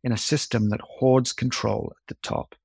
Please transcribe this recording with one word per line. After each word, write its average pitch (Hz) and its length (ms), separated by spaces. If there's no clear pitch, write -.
in 123 80
a 110 60
system 113 520
that - 120
hoards 131 500
control - 640
at - 120
the - 160
top - 420